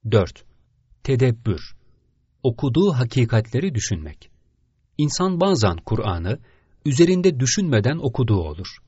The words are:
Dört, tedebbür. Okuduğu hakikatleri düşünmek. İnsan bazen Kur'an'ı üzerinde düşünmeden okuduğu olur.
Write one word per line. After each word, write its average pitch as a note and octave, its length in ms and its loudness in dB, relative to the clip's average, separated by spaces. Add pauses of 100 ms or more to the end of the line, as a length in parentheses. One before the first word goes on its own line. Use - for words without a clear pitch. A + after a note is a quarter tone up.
(120)
Dört, G2+ 340 0 (580)
tedebbür. A#2+ 720 0 (680)
Okuduğu D3 500 2
hakikatleri B2 800 0
düşünmek. D#2 560 -6 (640)
İnsan F3 440 0
bazen A2+ 360 2
Kur'an'ı F#2 600 -4 (460)
üzerinde E3+ 540 2
düşünmeden C3+ 580 0
okuduğu A#2 420 0
olur. D#2+ 280 -8 (200)